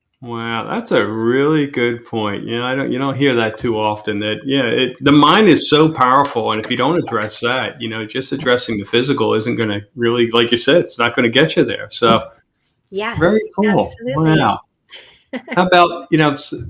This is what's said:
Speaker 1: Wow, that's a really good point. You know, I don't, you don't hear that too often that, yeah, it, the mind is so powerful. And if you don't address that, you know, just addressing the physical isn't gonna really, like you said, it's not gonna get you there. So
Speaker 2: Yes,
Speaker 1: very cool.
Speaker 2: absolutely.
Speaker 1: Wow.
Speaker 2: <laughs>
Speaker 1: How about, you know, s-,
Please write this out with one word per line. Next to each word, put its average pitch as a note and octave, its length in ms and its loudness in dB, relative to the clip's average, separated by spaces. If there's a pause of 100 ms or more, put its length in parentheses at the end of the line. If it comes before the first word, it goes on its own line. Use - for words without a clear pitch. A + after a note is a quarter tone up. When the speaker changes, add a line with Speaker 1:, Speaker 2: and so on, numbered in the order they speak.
(220)
Speaker 1:
Wow, A#2 480 -6
that's A3+ 220 -6
a A#2 160 2
really C3+ 600 0
good A#2+ 380 -2
point. G#2 380 -6
You A#2 140 -6
know, B2 80 -4
I C3 100 -2
don't, C3 160 -4
you B2 60 -4
don't C3+ 180 -2
hear C3 200 2
that A2+ 220 0
too A2+ 220 -2
often G#2+ 400 -4
that, G#2+ 240 -4
yeah, C3+ 220 0
it, A#2+ 360 -2
the C#3+ 100 4
mind D#3 360 6
is C#3+ 220 4
so D#3 220 4
powerful. B2+ 600 2
And G#2+ 120 -4
if - 80 -6
you A#2+ 60 -4
don't C#3+ 200 0
address G#2+ 440 -4
that, A#2+ 400 -4
you A#2 60 -8
know, A2 180 -8
just B2+ 260 -6
addressing B2 460 0
the G2+ 80 -8
physical A#2 480 0
isn't A2 220 -2
gonna G#2 260 -4 (140)
really, A#2 360 0
like A#2+ 200 2
you A#2+ 60 0
said, D3+ 260 2
it's - 160 -10
not A#2+ 160 0
gonna B2 140 2
get C#3+ 260 2
you D#3+ 80 4
there. G#2+ 280 -6
So A2+ 380 2 (600)
Speaker 2:
Yes, G#3 300 -8
Speaker 1:
very G3+ 220 2 (140)
cool. G3 240 0
Speaker 2:
absolutely. D3+ 600 0
Speaker 1:
Wow. G#2 200 0 (440)
Speaker 2:
<laughs> - 460 -16
Speaker 1:
How F#3 160 0
about, F3 460 2
you D#3+ 60 2
know, D3+ 140 4
s-, - 220 -8 (160)